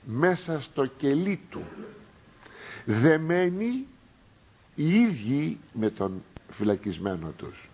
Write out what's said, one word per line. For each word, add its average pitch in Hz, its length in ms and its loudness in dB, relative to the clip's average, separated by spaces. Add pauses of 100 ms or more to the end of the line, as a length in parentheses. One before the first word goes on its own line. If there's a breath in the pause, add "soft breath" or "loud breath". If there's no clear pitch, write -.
μέσα 160 560 0
στο 135 260 -2
κελί 151 540 0 (100)
του, - 120 -10 (1200 loud breath)
δεμένοι 180 1000 2 (880)
οι 165 260 4
ίδιοι 143 580 0 (140)
με 110 180 0
τον 95 320 -4 (280)
φυλακισμένο 92 880 -2
τους. - 380 -16